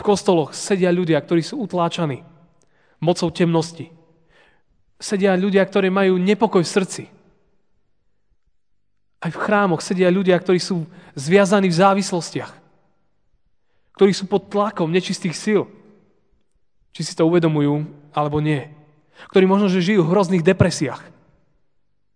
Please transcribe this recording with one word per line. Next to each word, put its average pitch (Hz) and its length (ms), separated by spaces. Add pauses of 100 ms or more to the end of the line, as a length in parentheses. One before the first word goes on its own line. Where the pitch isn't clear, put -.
v - 60
kostoloch 180 500
sedia 185 340
ľudia, 170 320
ktorí 170 220
sú 285 180
utláčaní 170 640 (720)
mocou 170 320
temnosti. 165 640 (1080)
Sedia 196 400
ľudia, 190 240
ktorí 190 300
majú 190 260
nepokoj 196 460
v - 80
srdci. 190 320 (2250)
Aj 175 80
v - 160
chrámoch 202 400
sedia 185 240
ľudia, 180 320
ktorí 180 160
sú 175 320 (280)
zviazaní 190 520
v 165 100
závislostiach, 190 760 (1400)
ktorí 196 200
sú - 80
pod 190 240
tlakom 202 400
nečistých 180 480
síl. 196 320 (1300)
Či - 60
si 151 100
to 165 160
uvedomujú, 151 560 (320)
alebo 147 240
nie. 151 320 (600)
Ktorí 190 120
možno, 196 240
že 180 160
žijú 190 200
v 156 120
hrozných 185 280
depresiách. 175 580 (1120)